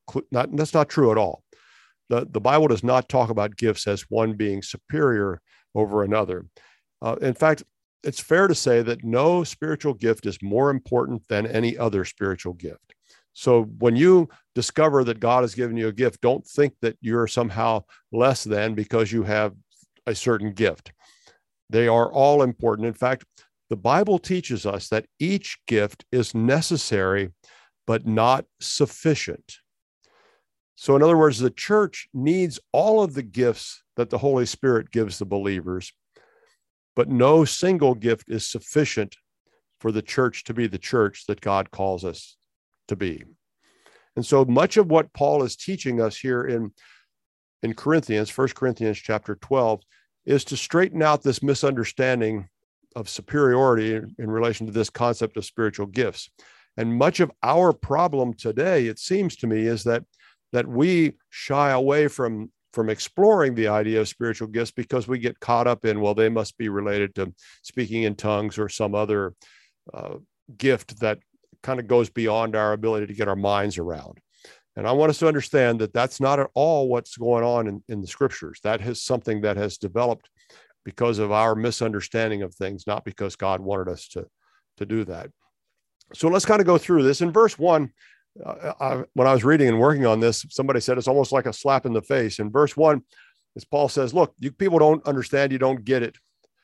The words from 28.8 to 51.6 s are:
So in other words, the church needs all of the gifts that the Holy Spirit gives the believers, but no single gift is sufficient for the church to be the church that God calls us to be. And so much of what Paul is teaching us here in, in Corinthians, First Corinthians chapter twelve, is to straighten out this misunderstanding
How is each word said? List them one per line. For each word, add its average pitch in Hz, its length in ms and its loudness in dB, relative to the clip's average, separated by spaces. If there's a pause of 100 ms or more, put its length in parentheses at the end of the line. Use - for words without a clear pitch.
So 139 200 2
in 143 60 6
other 165 140 6
words, 147 220 4
the 123 120 2
church - 640 -2
needs 156 480 -2 (120)
all 214 300 4
of 156 120 -2
the 135 80 -6
gifts 117 600 -2 (140)
that 120 140 -2
the 120 80 -2
Holy 131 260 2
Spirit 120 460 0
gives 107 280 -4
the 101 60 -6
believers, 92 680 -4 (1040)
but 120 140 0
no 139 360 6
single 147 500 2
gift 113 340 -4
is 110 180 -6
sufficient 117 720 -4 (640)
for 113 100 -4
the 104 120 -4
church - 420 -2
to 113 100 -10
be 117 120 -2
the 95 120 -6
church 107 480 -2
that 101 140 -6
God 98 300 -2
calls 95 340 -4
us - 320 -12 (520)
to 101 80 -6
be. 90 280 -8 (920)
And 123 80 -6
so 135 200 4
much 131 320 2
of 185 140 4
what 160 220 2
Paul 147 300 0
is - 140 -4
teaching 135 440 -6
us 110 160 -2
here 123 280 -4
in, 117 280 -4 (920)
in 113 120 -4
Corinthians, 117 560 0
First 131 240 -2
Corinthians 113 440 -2
chapter 107 380 -6
twelve, 117 440 0 (440)
is 135 200 0
to 131 120 -8
straighten 170 460 0
out 151 200 2
this 135 200 -2
misunderstanding 127 1080 -2 (480)